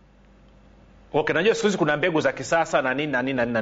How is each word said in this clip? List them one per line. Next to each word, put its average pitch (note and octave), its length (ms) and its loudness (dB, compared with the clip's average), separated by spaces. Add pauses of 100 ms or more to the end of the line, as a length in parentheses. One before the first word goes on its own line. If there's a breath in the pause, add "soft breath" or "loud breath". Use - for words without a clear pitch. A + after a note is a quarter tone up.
(1120)
Okay, D3+ 220 0
najua G3+ 200 2
siku G#3 120 -2
hizi G3 100 0
kuna D3 200 0
mbegu D#3 240 0
za C3 100 2
kisasa D#3+ 500 0
na C3 120 -2
nini D3 180 -2
na B2+ 100 0
nini C3+ 160 -2
na A#2+ 80 2
nini A#2+ 160 -4